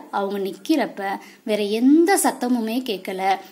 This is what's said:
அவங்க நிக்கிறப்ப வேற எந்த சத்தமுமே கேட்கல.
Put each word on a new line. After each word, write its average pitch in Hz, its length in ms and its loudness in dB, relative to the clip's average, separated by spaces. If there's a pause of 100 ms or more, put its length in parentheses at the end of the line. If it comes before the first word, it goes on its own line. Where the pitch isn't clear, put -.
(200)
அவங்க 196 180 -4 (100)
நிக்கிறப்ப 233 540 -2 (480)
வேற 208 120 0 (180)
எந்த 320 460 6
சத்தமுமே 247 520 -2 (120)
கேட்கல. 185 320 -6 (300)